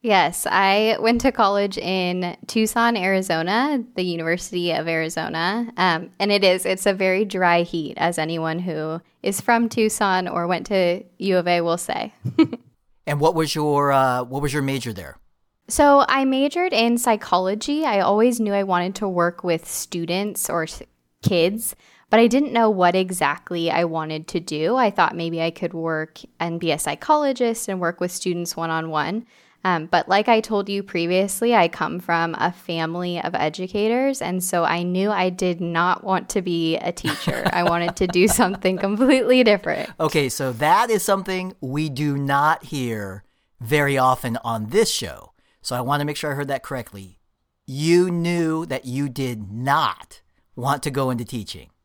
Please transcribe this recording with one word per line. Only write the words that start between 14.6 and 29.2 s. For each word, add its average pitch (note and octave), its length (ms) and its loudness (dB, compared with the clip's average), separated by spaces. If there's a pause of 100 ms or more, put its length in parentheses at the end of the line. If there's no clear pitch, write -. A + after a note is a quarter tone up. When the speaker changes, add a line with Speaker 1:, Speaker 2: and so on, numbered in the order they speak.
Speaker 2:
major C3+ 300 -2
there? D#2 240 -12 (500)
Speaker 1:
So C#4+ 400 6
I C4+ 180 2
majored C#4 480 0
in A#3 240 4
psychology. A3 880 0
I G#3+ 160 2
always A3+ 380 4
knew G#3 140 0
I G3+ 100 2
wanted F#3 340 0
to G#3 120 -4
work F3 340 0
with E3+ 260 -2
students F3+ 800 -6
or E3 160 -2
s-, - 180 -12 (380)
kids, G3 540 0 (340)
but A3 120 6
I A#3 80 8
didn't C#4 240 2
know A3+ 180 4
what F3+ 240 4
exactly F3 760 -2
I E3+ 160 2
wanted D#3+ 440 -6
to F3+ 100 -4
do. E3 380 -2
I A#3+ 140 2
thought F3 260 0
maybe E3 260 -4
I E3 80 0
could F3 240 -6
work D#3+ 460 -6 (180)
and E3+ 220 -4
be E3+ 100 -2
a D3+ 80 0
psychologist B3 920 0
and F#3+ 120 -4
work F3 200 -2
with F3+ 120 -2
students F3 440 -6
one-on-one. D#3+ 680 -4 (360)